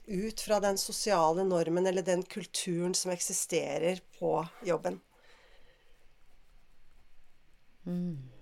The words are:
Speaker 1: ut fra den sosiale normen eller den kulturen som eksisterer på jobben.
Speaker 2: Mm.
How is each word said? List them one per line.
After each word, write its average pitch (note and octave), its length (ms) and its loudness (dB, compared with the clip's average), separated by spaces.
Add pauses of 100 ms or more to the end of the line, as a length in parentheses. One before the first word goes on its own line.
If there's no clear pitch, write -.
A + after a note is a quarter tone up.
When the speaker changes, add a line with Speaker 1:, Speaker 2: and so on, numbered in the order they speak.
Speaker 1:
ut G#3+ 320 -4
fra G#3 200 2
den G3 180 2
sosiale F#3 680 4
normen F3 400 4
eller F#3 160 2
den F3+ 220 2
kulturen F3 720 -2
som F#3 160 0
eksisterer E3+ 880 0 (200)
på D#3+ 280 2 (160)
jobben. F3+ 380 0 (2750)
Speaker 2:
Mm. F3 320 -4 (240)